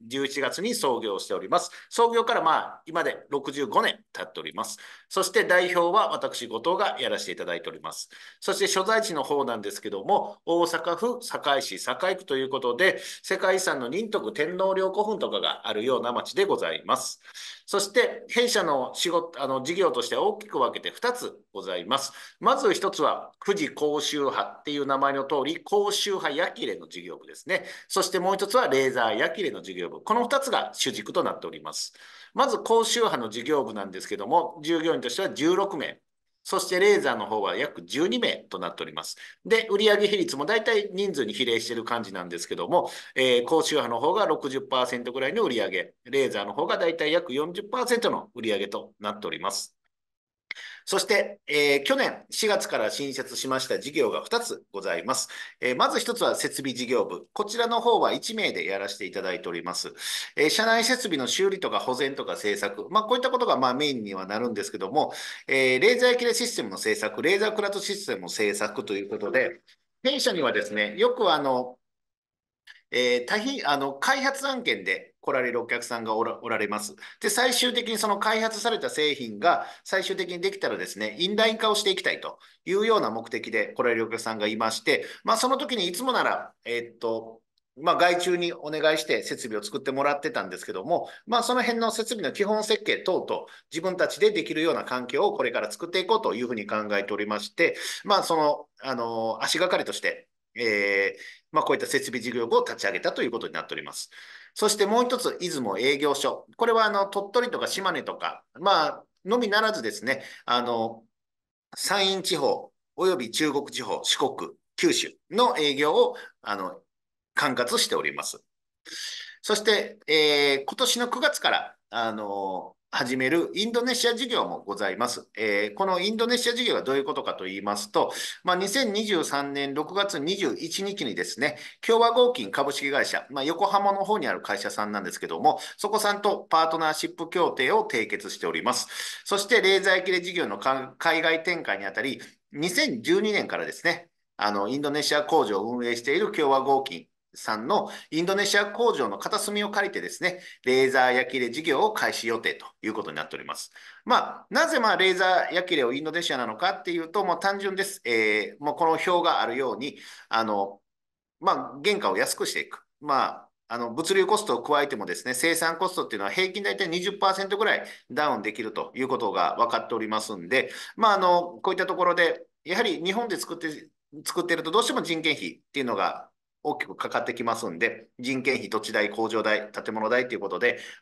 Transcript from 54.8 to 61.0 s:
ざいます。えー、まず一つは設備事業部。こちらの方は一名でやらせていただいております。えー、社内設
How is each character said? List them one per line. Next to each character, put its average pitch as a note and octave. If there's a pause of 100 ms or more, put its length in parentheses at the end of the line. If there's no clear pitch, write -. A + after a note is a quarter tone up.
ざ F2
い E2+
ま B2
す。 - (320)
え B2+
ー、 B2
ま A3+
ず C#4+
一 A#3+
つ -
は B2
設 -
備 C3+
事 A#2+
業 A2+
部。 -
こ G#3
ち G#3+
ら A#3
の A#3
方 A3+
は -
一 A#3
名 F#3+
で F2
や F#2+
ら G2
せ -
て G2+
い F2
た G2
だ F#2
い F2
て F#2
お F2
り E2+
ま F2+
す。 - (440)
え D3
ー、 -
社 G#3+
内 A3+
設 B3